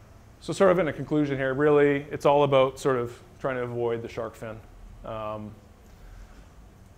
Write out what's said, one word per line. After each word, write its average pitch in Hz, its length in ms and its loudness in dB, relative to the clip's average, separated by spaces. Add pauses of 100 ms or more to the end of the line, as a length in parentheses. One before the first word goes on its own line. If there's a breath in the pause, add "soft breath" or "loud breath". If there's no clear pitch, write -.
(400 loud breath)
So - 140 -8
sort 190 180 6
of 175 80 4
in 165 80 0
a 135 60 -4
conclusion 143 440 -2
here, 131 160 -2
really, 143 560 4
it's - 160 -6
all 147 200 6
about 135 340 2
sort 135 160 0
of 120 260 -6 (200)
trying 131 160 -4
to 123 60 -4
avoid 120 380 -4
the 113 60 -12
shark 113 280 -10
fin. 110 220 -14 (460)
Um, 107 480 -10 (1500 loud breath)